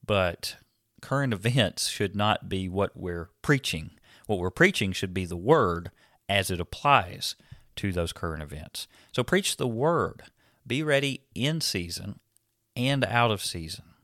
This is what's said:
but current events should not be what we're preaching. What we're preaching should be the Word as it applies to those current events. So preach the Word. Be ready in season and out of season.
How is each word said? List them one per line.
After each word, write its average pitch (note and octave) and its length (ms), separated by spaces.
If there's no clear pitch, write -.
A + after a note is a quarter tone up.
but F#2 520
current C3+ 320
events G#2+ 540
should G2+ 280
not G#2 340
be F#2+ 200
what F#2+ 260
we're E2+ 340
preaching. C3 500
What G2+ 140
we're F2+ 120
preaching C3 420
should F2+ 200
be F#2 120
the E2+ 100
Word F2+ 560
as G2 200
it F2 120
applies G2 760
to G2 160
those E2+ 220
current D#2 300
events. D2 440
So B2+ 120
preach - 340
the C3 100
Word. B2 560
Be B2+ 160
ready C#3 400
in D3+ 240
season F2+ 600
and C3 280
out A#2 280
of G2+ 120
season. - 420